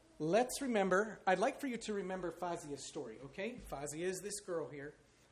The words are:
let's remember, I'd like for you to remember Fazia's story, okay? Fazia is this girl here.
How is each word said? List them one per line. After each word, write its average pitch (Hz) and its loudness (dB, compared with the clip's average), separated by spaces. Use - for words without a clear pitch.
let's 202 4
remember, 202 4
I'd 185 6
like 202 2
for 277 -2
you 233 -2
to 220 -4
remember 185 -4
Fazia's 156 -6
story, 117 -8
okay? 208 -6
Fazia 147 -2
is 180 0
this 196 -4
girl 165 0
here. 135 -8